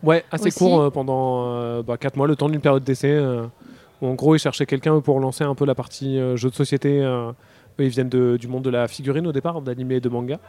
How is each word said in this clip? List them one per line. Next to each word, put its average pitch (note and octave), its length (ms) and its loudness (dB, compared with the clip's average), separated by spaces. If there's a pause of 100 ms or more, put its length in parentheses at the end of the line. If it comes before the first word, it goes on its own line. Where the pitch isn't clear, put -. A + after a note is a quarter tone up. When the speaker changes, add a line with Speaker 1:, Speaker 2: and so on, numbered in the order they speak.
Speaker 1:
Ouais, E3 280 4
assez D#3+ 180 -2
Speaker 2:
aussi. - 100 -2
Speaker 1:
court, F3 220 6
euh, C#3+ 100 4
pendant, C3 600 -2
euh, A#2+ 300 -4
bah, A#2+ 160 -4
quatre C3+ 180 -4
mois, C#3 100 2
le D3+ 100 4
temps D3 120 0
d'une D3+ 120 -2
période C3+ 240 4
d'essai, C3+ 280 0
euh, C3 320 0 (560)
où C3+ 60 -2
en B2+ 80 -2
gros, C#3+ 200 4
ils D#3 40 6
cherchaient C#3+ 280 -2
quelqu'un D#3 340 2
pour C3+ 200 2
lancer C3 240 -2
un C#3+ 100 -2
peu C#3+ 120 0
la C3+ 80 2
partie, C3+ 440 -6
euh, B2+ 180 0
jeu A#2+ 140 0
de - 40 -10
société, C#3+ 480 0
euh. B2 300 -2 (460)
Eux, C#3+ 60 0
ils C3+ 40 2
viennent B2+ 220 -2
de, B2 280 2
du A#2+ 100 -10
monde B2+ 160 -6
de C3+ 40 -2
la A#2+ 200 0
figurine C#3+ 400 -4
au D#3 40 -4
départ, D#3 300 -4
d'animé B2+ 320 -6
et B2+ 60 0
de B2+ 80 0
manga. B2 300 -6 (100)